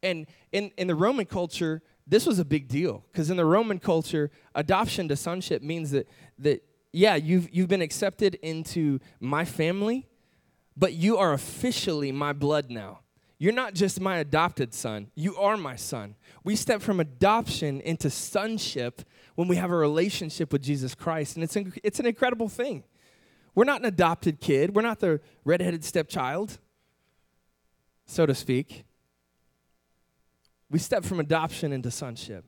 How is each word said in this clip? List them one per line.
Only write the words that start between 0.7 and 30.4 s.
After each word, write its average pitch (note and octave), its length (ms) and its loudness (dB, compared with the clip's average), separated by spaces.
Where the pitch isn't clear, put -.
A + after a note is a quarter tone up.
in F#3 120 -2
the F3 80 2
Roman G#3+ 320 2
culture, E3+ 560 -4
this G3+ 180 4
was A#3 140 4
a E3 60 2
big C#3 220 0
deal, C3 460 -2
'cause D#3+ 160 -2
in F#3 80 0
the E3+ 80 4
Roman G3+ 320 4
culture, D#3+ 540 0
adoption F#3 540 0
to C#3+ 60 2
sonship F3 460 -4
means D#3 300 -4
that, C#3 160 0
that, C#3 240 0
yeah, F#3+ 220 6
you've, D#3+ 400 2
you've F3+ 140 2
been F#3 160 2
accepted F#3+ 520 0
into D#3 640 -2
my C#3+ 260 -2
family, G3 600 -2
but E3+ 180 2
you F#3 240 4
are F3+ 160 4
officially E3 800 -2
my D3 220 -2
blood C#3+ 380 0
now. G2 300 -12
You're G3 120 2
not A#3+ 200 -2
just F#3 280 0
my F#3+ 160 0
adopted D3+ 560 0
son. G#2+ 420 -8
You E3+ 220 -4
are G3+ 180 2
my C#3 220 -8
son. G#2 380 -10
We G#3 140 -2
step G#3+ 240 0
from G3 180 0
adoption D#3 800 2
into D#3+ 300 -2
sonship G3 920 -4
when F3 120 0
we F3+ 80 4
have F3 160 -2
a F3 60 2
relationship D#3+ 720 0
with C#3+ 100 2
Jesus C3 320 -2
Christ. D#3+ 440 -4
And E3 80 -2
it's, - 100 -6
inc-, F#3+ 260 -4
it's G#3 200 -2
an A#3+ 40 0
incredible A#3 440 0
thing. A#3+ 340 -6
We're G#3 80 6
not C4+ 160 2
an A#3+ 60 -4
adopted E3+ 560 2
kid. E3 340 2
We're G#3+ 60 4
not A3+ 180 -2
the D#3 220 2
redheaded E3+ 400 0
stepchild, D#3 760 -4
so E3 200 2
to C#3 100 2
speak. - 480 -4